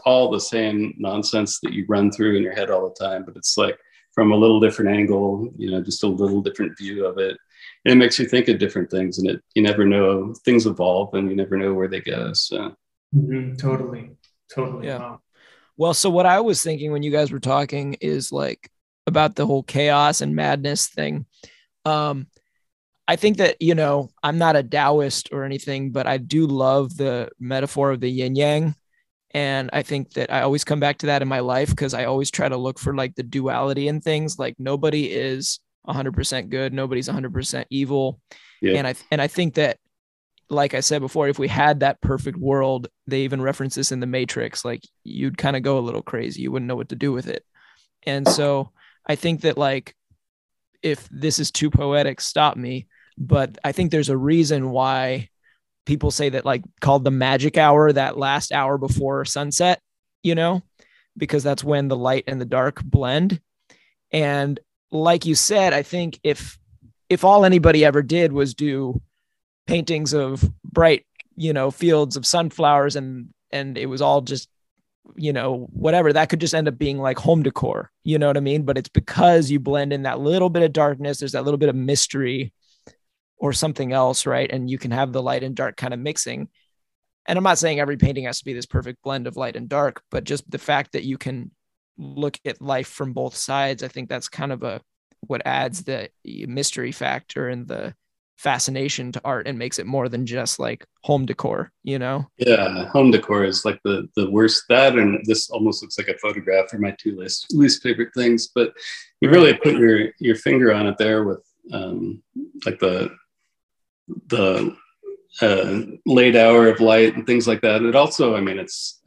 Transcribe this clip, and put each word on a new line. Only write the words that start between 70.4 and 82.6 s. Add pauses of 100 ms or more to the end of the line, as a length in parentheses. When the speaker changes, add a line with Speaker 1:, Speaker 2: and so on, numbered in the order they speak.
Speaker 3:
bright, (300)
you
know,
fields
of
sunflowers
and, (180)
and
it
was
all
just, (680)
you
know,
whatever,
that
could
just
end
up
being,
like,
home
decor, (140)
you
know
what
I
mean?
But
it's
because
you
blend
in
that
little
bit
of
darkness,
there's
that
little
bit
of
mystery (840)